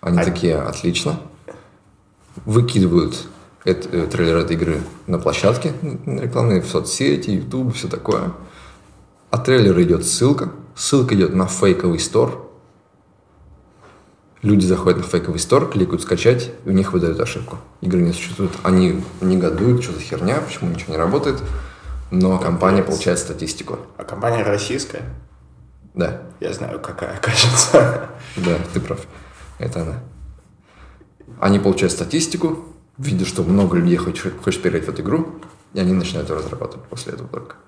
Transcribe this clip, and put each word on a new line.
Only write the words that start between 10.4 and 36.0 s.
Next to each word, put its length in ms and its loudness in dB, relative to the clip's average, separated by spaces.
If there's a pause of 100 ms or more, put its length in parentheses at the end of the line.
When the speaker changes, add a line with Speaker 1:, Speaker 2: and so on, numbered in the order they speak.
Speaker 1:
Ссылка 400 2
идет 180 4
на 140 2
фейковый 520 2
стор. 460 0 (2000)
Люди 220 4
заходят 340 2
на 40 -4
фейковый 360 -2
стор, 300 4
кликают 340 0
«скачать», 480 2 (140)
и 40 -6
у 20 2
них 220 2
выдают 260 0
ошибку. 380 -6 (240)
Игры 200 2
не 120 2
существует. 380 -4 (120)
Они 380 4 (180)
негодуют: 640 2
«Что 100 -6
за 60 -8
херня? 400 -2
Почему 320 -6
ничего 220 -6
не 60 -2
работает?» 420 0 (680)
Но 280 4
компания 380 2
Speaker 2:
Капец. 160 0
Speaker 1:
получает 260 0
статистику. 600 -8 (180)
Speaker 2:
А 80 -14
компания 380 -2
российская? 580 -4 (920)
Speaker 1:
Да. 260 -2 (180)
Speaker 2:
Я 140 -6
знаю, 260 -8
какая, 380 -10
<laughs> 40 -8
кажется. 840 4 (300)
Speaker 1:
Да, 200 0 (160)
ты 60 0
прав. 200 -6 (600)
Это 220 -6
она. 180 -6 (1400)
Они 180 4
получают 320 2
статистику, 680 -2 (400)
видят, 280 -2
что 160 -2
много 340 4
людей 200 4
хочет, 360 -4 (100)
хочет 180 -2
поиграть 240 -2
в 40 -6
эту 120 -8
игру, 260 0 (460)
и 60 -4
они 140 2
начинают 360 -2